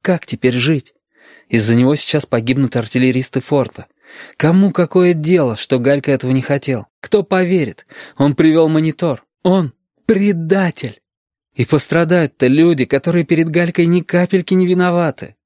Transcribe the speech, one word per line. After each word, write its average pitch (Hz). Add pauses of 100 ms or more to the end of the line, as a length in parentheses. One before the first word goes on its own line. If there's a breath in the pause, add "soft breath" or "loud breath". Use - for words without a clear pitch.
Как -
теперь 127
жить? 131 (540 soft breath)
Из-за 113
него 127
сейчас 147
погибнут 127
артиллеристы 127
форта. - (500 loud breath)
Кому 185
какое 180
дело, 151
что -
Галька 139
этого 127
не 131
хотел? 135 (140)
Кто 202
поверит? 180 (300 loud breath)
Он 143
привёл 160
монитор. 156 (180)
Он 180 (340)
предатель. 185 (540)
И -
пострадают-то 160
люди, 147
которые 165
перед 165
Галькой 170
ни 175
капельки 180
не 185
виноваты. 175